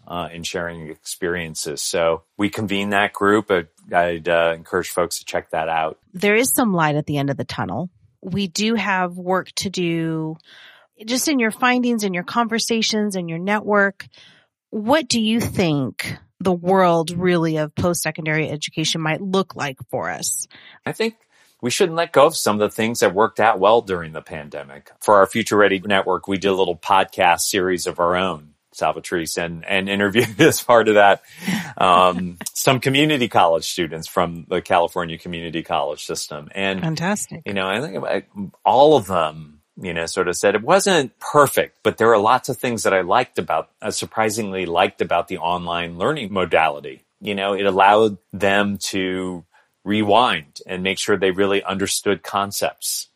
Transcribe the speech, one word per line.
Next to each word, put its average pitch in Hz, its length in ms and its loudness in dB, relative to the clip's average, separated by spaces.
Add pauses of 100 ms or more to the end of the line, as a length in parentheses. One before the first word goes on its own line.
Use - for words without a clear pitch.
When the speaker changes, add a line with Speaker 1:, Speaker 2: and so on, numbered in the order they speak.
Speaker 1:
uh, 87 240 -8
and 85 160 -12
sharing 85 400 -8
experiences. 82 960 -8
So 82 420 0 (140)
we 104 120 0
convene 101 420 -4
that 101 200 2
group. 104 400 2
I'd, 87 160 0 (260)
I'd, 87 360 0
uh, 85 260 2
encourage 85 320 -4
folks - 320 -4
to - 60 -18
check - 240 -8
that 80 180 -4
out. 80 320 -4 (140)
Speaker 2:
There 202 220 0
is 254 180 0
some 240 180 0
light 156 240 0
at 147 120 -4
the 147 100 -2
end 139 120 -2
of 131 60 -4
the - 80 -8
tunnel. 117 460 -6 (320)
We 190 260 -6
do 214 280 -2
have 185 420 -2
work 180 380 -4
to - 140 -4
do 160 680 -4 (680)
just 254 220 -2
in 294 120 0
your 220 120 2
findings, 240 540 0
in 190 80 -2
your 175 100 -4
conversations, 220 920 -2
in 175 100 -6
your 165 120 -6
network. 202 680 0 (640)
What 240 400 0
do 240 100 0
you 220 220 0
think 143 720 -2 (240)
the 185 140 0
world 175 580 2
really 175 460 0
of 151 180 -4
post-secondary 156 720 -2
education 156 520 -6
might 156 180 -2
look 190 380 -4
like 135 200 -8 (120)
for 92 200 -6
us? - 380 -8 (380)
Speaker 1:
I - 80 -6
think 220 220 -4 (500)
we 123 60 -2
shouldn't 165 260 2
let 170 140 -2
go 143 160 8
of 165 100 0
some 104 200 0
of - 20 -2
the 104 100 2
things 113 300 -4
that 95 160 4
worked 107 240 0
out 110 180 4
well 107 240 4
during 87 300 -6
the 78 100 -10
pandemic. 73 680 -14 (100)
For 107 140 6
our 98 100 8
Future 110 320 0
Ready 98 220 6
Network, 92 480 0
we 98 100 -2
did 92 120 0
a 98 40 2
little 90 220 0
podcast 95 640 2
series 92 480 -2
of 85 120 -6
our 87 160 2
own, 80 380 -4 (180)
Salvatrice, 82 720 -4
and, 85 220 -10
and 98 240 -2
interviewed 101 500 0
<laughs> - 0 -
as 156 220 6
part 113 260 6
of 110 60 4
that, 101 300 6 (520)
um, 90 720 4
<laughs> - 80 -12
some 127 260 2
community 139 480 0
college 85 380 4
students 80 420 -6
from 85 400 -4
the 90 140 -4
California 85 560 0
Community 82 460 -8
College 76 420 -4
system. 76 480 -10
And, 95 280 -4
Speaker 2:
Fantastic. 165 640 -6
Speaker 1:
you 101 60 -8
know, 95 140 -4
I 101 140 -2
think 143 140 -8
about 82 280 -4 (400)
all 139 320 6
of 113 120 2
them, 78 540 -4 (140)
you 87 200 -8
know, 82 100 -2
sort 87 220 -2
of 87 80 -2
said 101 180 2
it 104 80 0
wasn't 170 560 2
perfect, - 640 2
but - 160 0
there 113 160 6
are 107 60 6
lots 113 280 2
of 131 100 -6
things 117 260 -4
that 101 100 2
I 95 80 4
liked 104 380 0
about, 82 320 -4 (100)
uh, 107 80 -6
surprisingly 101 800 -4
liked 90 340 0
about 85 280 -2
the 90 100 -8
online 85 580 -6
learning 117 340 -4
modality. 80 680 -2 (200)
You 104 120 -6
know, 98 200 -2
it 98 120 -2
allowed 98 540 6 (120)
them 101 460 0 (120)
to 92 560 -6 (400)
rewind 104 800 2
and 92 180 -8
make 95 160 -2
sure 107 160 0
they 95 160 2
really 98 320 0
understood 95 600 -2
concepts, - 920 -6